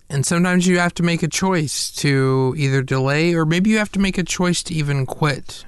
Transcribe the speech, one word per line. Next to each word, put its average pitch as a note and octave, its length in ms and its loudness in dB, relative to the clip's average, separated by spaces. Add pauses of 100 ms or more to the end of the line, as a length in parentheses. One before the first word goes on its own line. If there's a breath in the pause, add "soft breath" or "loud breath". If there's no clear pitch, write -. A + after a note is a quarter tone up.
and C#3+ 180 -2
sometimes F3+ 400 2
you F3+ 120 4
have F3 160 0
to - 80 -4
make E3+ 200 0
a D#3+ 60 0
choice F3 640 -2
to C3+ 640 2
either C3+ 260 0
delay, C#3 520 0
or E3 120 2
maybe F3+ 240 2
you A3 80 4
have G#3 140 -2
to G3 80 -4
make F#3+ 180 0
a F#3 60 0
choice F3+ 400 -2
to F3 100 -8
even C#3+ 320 -2
quit. - 600 -4